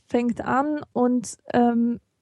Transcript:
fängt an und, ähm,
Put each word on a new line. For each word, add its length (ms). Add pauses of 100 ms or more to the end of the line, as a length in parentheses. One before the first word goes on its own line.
fängt 340
an 400 (100)
und, 460 (160)
ähm, 480 (200)